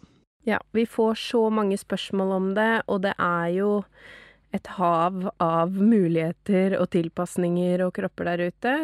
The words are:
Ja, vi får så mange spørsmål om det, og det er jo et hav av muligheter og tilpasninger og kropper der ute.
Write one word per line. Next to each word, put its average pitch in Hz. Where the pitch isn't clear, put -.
Ja, 214
vi 226
får 220
så -
mange 214
spørsmål 190
om 190
det, 214
og 196
det 196
er 175
jo 196
et -
hav 175
av 165
muligheter 190
og 180
tilpasninger 175
og 180
kropper 180
der 175
ute. 240